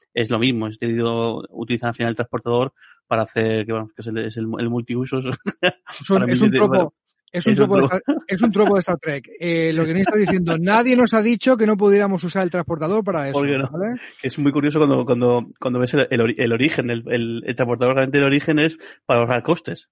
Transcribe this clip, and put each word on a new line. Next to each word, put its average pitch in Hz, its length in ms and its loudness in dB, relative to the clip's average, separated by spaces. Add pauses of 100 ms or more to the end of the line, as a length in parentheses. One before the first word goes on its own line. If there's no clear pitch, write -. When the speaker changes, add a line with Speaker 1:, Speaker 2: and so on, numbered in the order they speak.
(120)
Speaker 1:
es 117 180 -4
lo 113 100 0
mismo, 117 260 0
es 110 120 -12
que 117 80 -6 (640)
utilizan 117 400 -6
al 113 40 -6
final 117 160 -2
el 110 60 -6
transportador 120 560 -2 (340)
para 113 160 0
hacer, 110 440 -2
que 113 60 -6
bueno, 110 220 -6
que - 80 -16
es 110 60 -16
el, 110 100 -6
es 110 180 -8
el, 113 100 -4 (120)
el 117 100 -4
multiusos. 123 580 -4
<laughs> - 720 -6
Speaker 2:
Es - 100 -8
un, 190 80 4
Speaker 1:
Para 240 140 0
Speaker 2:
es 247 80 2
Speaker 1:
mí 220 60 4
Speaker 2:
un 208 60 4
Speaker 1:
de, - 60 0
Speaker 2:
tropo, 208 160 4
Speaker 1:
bueno, 170 180 0 (380)
Speaker 2:
es 175 160 -6
un 226 60 4
Speaker 1:
es 208 60 2
Speaker 2:
tropo 202 180 4
de 196 100 4
Speaker 1:
otro. 180 100 -2
Speaker 2:
Star, 285 200 -2 (100)
es 190 160 -2
un 226 100 4
tropo 202 220 4
de 196 60 4
Star 175 180 -2
Trek. 143 300 -8 (120)
Eh, 165 320 0
lo 160 140 0
que 160 120 0
está 196 200 0
diciendo, 180 400 0
nadie 226 380 2
nos 240 180 4
ha 220 80 4
dicho 240 340 2
que 220 100 2
no 214 120 2
pudiéramos 202 460 2
usar 185 180 -2
el 180 80 -2
transportador 170 520 -2
para 170 280 -2
eso, 139 100 -2
Speaker 1:
¿Por 143 80 0
qué 143 80 0
no? 135 140 -4
Speaker 2:
¿vale? 202 280 -6 (220)
Speaker 1:
Que 131 80 -6
es - 100 -6
muy 143 140 0
curioso 147 260 2
cuando, 139 280 4
cuando, 120 400 2 (120)
cuando 127 200 -2
ves 123 160 0
el, 143 160 4
el 127 100 2
ori-, 113 160 2
el 117 160 0
origen, 127 380 0
el, 117 200 -4
el, 117 360 -2
el 123 100 -6
transportador, 123 380 0
realmente 135 240 0
el 139 60 4
origen 143 340 0
es 160 180 0 (300)
para 120 140 4
ahorrar 120 220 0
costes, - 500 -4